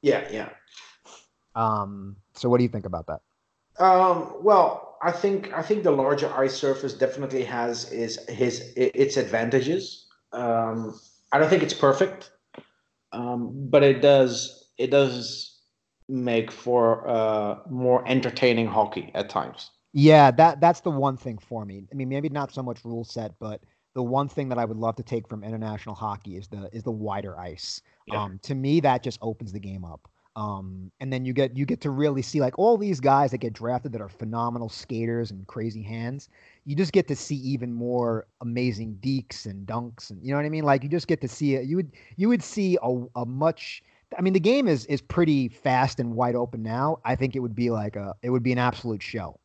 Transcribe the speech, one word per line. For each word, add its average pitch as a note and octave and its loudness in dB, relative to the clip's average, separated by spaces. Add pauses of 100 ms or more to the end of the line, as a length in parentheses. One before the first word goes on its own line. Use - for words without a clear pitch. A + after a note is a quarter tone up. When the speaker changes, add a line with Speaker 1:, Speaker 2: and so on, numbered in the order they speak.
Speaker 1:
Yeah, B2 2
yeah. G#2+ -8 (1040)
Speaker 2:
Um, G2+ -2 (180)
so - -2
what B2 6
do B2 4
you A#2+ 2
think G#2 -8
about F2 -8
that? D#2 -8 (640)
Speaker 1:
Um, F#3 4
well, F#3 4
I F3 2
think, G3 -2
I E3 -4
think G#3 -2
the E3+ 4
larger C#3+ 2
ice C3+ 0
surface C3+ -2
definitely C3 -2
has A#2+ -6
is A2+ -6
his, A#2+ -2
i-, B2+ 4
its C#3 2
advantages. C3 -2 (260)
Um, A2+ -4 (320)
I C#3 4
don't D#3 4
think D3+ 4
it's D3+ -4
perfect, - 2 (800)
um, A#2+ -6
but C#3+ 8
it C3+ 6
does, C3+ 4
it B2+ 0
does B2+ 0 (460)
make B2 0
for, A#2 2
uh, A2 0 (100)
more B2 2
entertaining B2 2
hockey G#2 -2
at G2+ -4
times. - -6 (220)
Speaker 2:
Yeah, D3 10
that, D3 6
that's E3+ 4
the F3+ -2
one C3+ -2
thing A#2 -10
for A2 -10
me. G2 -16
I C#3 -14
mean, C3 -6
maybe C#3+ -4
not C#3 -4
so C3+ -8
much A#2+ -8
rule A#2 -8
set, A2 -10
but G#2+ -10 (320)
the B2+ -2
one C3+ -2
thing C3+ -6
that B2 -2
I A#2 0
would A2 -6
love A2+ -2
to A2 -10
take A2+ -6
from G#2+ -12
international G#2+ -8
hockey G#2 -8
is G2 -14
the, G2 -12
is A2+ -12
the A#2+ -6
wider G2+ -8
ice. F2 -12 (240)
Speaker 1:
Yeah. G#2+ -6
Speaker 2:
Um, G2 -10
to C#3+ -8
me, C3+ 2
that C3+ 2
just B2 -8
opens A2 -8
the G2+ -12
game F#2+ -10
up. E2 -16 (280)
Um, F#2+ -10
and C3 -8
then B2+ -4
you B2+ -4
get, B2+ 0
you C#3 0
get A#2+ -4
to D3+ -2
really C#3 0
see, D3+ -4
like, C3 0
all A3+ 6
these G3 -2
guys C#3 4
that B2+ -4
get A2+ -6
drafted A#2+ -4
that A2 -8
are G2 -12
phenomenal A#2 -6
skaters A#2 -6
and F#2+ -16
crazy A2 -8
hands. A#2 -10 (340)
You C#3+ -6
just E3 0
get F#3+ 4
to C#3+ -2
see - -6
even B2+ -4
more A#2+ -2 (140)
amazing A#2 -4
dekes C3 -6
and G2 -12
dunks, A#2 -10
and F#2 -16
you B2+ -10
know C#3 0
what D3 -2
I D3+ -4
mean? D#3 -4
Like, C#3 4
you C#3+ -6
just E3 -2
get D#3+ 0
to C3 -4
see C#3+ 0
it. C3 -2
You D#3 -2
would, E3 -4 (260)
you G3 2
would A#3+ 2
see F#3+ 0
a, B2 0 (120)
a B2 -4
much, C#3 -2 (340)
I - -4
mean, F#3+ 2
the F#3+ 4
game A#3+ 4
is, C#3+ 2
is C#3+ -2
pretty D3+ 2
fast B2+ 0
and A#2+ -2
wide B2 0
open A#2+ -4
now. C3 -2
I B2 0
think C3 -2
it C3+ -2
would A#2 -6
be A#2+ 0
like G#2 -4
a, G2+ -8
it A#2+ -6
would B2+ 0
be B2+ 0
an B2 2
absolute A#2+ -2
show. F#2+ -10